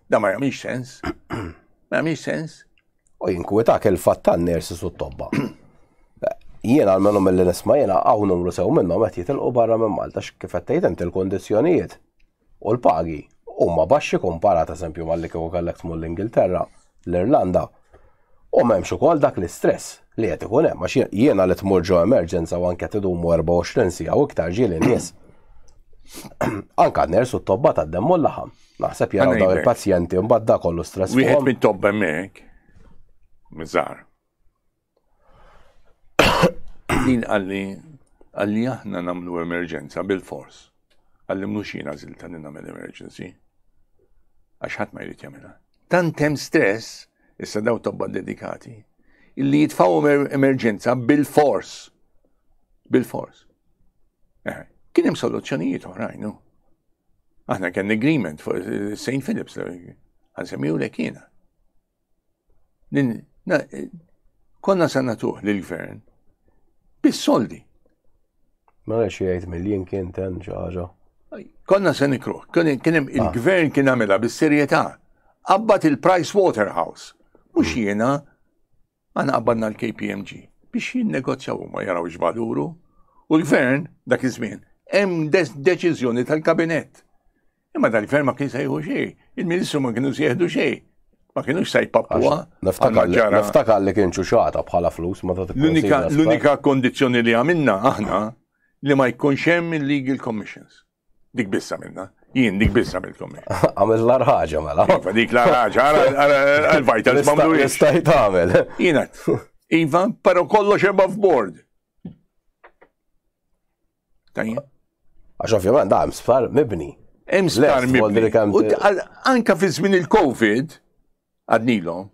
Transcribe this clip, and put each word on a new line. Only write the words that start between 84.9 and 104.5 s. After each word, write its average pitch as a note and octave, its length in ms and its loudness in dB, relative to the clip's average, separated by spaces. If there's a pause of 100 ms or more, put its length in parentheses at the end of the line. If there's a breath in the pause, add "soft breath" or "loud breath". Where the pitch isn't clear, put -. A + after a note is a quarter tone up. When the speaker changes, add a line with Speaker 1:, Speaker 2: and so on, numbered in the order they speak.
Speaker 1:
hemm F3 380 0
des-, E3 220 2
deċiżjoni C#3 720 0
tal-kabinet. E3 800 -2 (720)
Imma B3+ 160 2
dal-gvern A2+ 340 0
ma B2+ 100 0
kien C#3 140 -4
se B2 160 -8
jieħu C#3+ 180 -4
xejn. D3 340 -6 (200)
Il-Ministru E3+ 440 -2
ma B2+ 120 -2
kienu C3 220 -2
se C#3 80 -4
jieħdu D#3 260 2
xejn. E3 340 -2 (540)
Ma C3 60 -4
kienux D#3+ 260 -2
se A2+ 160 2
jpappuha. B2 640 0 (160)
Speaker 2:
Għax - 0 -
niftakar F#2+ 460 2
li, F2+ 80 2
Speaker 1:
Għandna G#2 140 4
ġara. G#2 120 4
Speaker 2:
niftakar G#2+ 400 4
li G2 100 2
kien F#2+ 180 2
xuxata D#2+ 540 0
bħala F2 280 0
flus, F2+ 320 -8
ma F#2 100 -2
ta' F#2+ 80 -6 (100)
Speaker 1:
L-unika, C3+ 560 2
Speaker 2:
tikkonsidra - 20 -4
Speaker 1:
l-unika C#3+ 520 2
kondizzjoni B2+ 600 2
li A#2 100 4
għamilna C3+ 500 2
aħna G2+ 380 0 (640)
li C#3 120 2
ma C3+ 140 4
jkunx C3 360 -2
hemm E3+ 300 0
illegal C#3 440 -4
commissions. - 640 -12 (520)
Dik A2+ 160 -4
biss F#2+ 220 -4
għamilna. E2+ 360 -12 (240)
Jien A#2+ 260 2
dik - 140 4
biss A2 220 0
għamilt F#2 240 -10
commission. - 300 -16
Speaker 2:
<laughs> - 280 0
Għamil A2 300 4
l-ar B2 180 4
ħaġa, E2 400 2